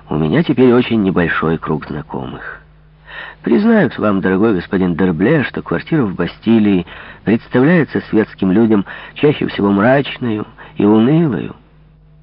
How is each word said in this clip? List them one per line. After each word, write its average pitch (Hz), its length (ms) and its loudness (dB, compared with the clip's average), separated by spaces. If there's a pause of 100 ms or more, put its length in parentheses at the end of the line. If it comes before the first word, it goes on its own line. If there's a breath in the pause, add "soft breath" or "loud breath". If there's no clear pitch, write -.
у - 80 -6
меня 80 280 0
теперь 127 280 4
очень 117 300 2
небольшой 82 560 0
круг 78 300 -6
знакомых. 67 720 -12 (800 loud breath)
Признаюсь 214 560 2
вам, 101 220 0
дорогой 95 340 2
господин 90 400 -2
Дербле, 95 480 0
что 92 180 -8
квартира 120 440 -2
в 92 100 -4
Бастилии 98 720 0 (380 loud breath)
представляется 127 760 0 (100)
светским 98 420 0
людям 107 320 2 (300 loud breath)
чаще - 340 0
всего 101 240 -2
мрачною 117 760 0 (300 loud breath)
и 101 80 0
унылою. 110 720 2 (680)